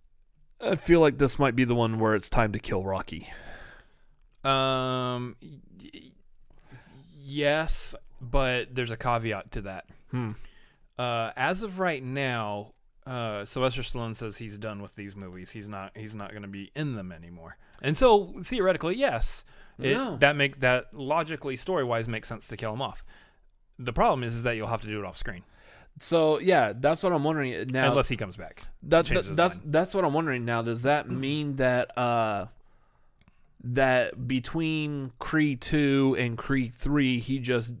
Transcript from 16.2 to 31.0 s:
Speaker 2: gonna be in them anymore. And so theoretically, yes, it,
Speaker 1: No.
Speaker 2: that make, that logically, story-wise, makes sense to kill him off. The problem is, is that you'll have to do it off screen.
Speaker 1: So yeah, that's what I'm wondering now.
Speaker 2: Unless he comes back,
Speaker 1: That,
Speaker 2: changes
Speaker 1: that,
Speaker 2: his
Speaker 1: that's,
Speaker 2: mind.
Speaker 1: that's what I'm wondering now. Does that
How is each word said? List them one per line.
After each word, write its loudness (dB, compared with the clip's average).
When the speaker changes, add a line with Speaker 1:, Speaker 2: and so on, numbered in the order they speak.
Speaker 2:
gonna -12
be -12
in -4
them -8
anymore. -18
And 0
so 6
theoretically, 0
yes, 0
it, 2
Speaker 1:
No. -2
Speaker 2:
that 6
make, 0
that 2
logically, -2
story-wise, 0
makes -6
sense -12
to -10
kill -4
him -6
off. -8
The -6
problem 4
is, -4
is -6
that 0
you'll -6
have -2
to -10
do -4
it -6
off -10
screen. -6
Speaker 1:
So 4
yeah, 4
that's 2
what 2
I'm 2
wondering -2
now. 2
Speaker 2:
Unless 2
he -2
comes -8
back, -16
Speaker 1:
That, 6
Speaker 2:
changes 2
Speaker 1:
that, 2
Speaker 2:
his -4
Speaker 1:
that's, 4
Speaker 2:
mind. -8
Speaker 1:
that's 2
what 4
I'm 2
wondering 0
now. 0
Does -2
that 2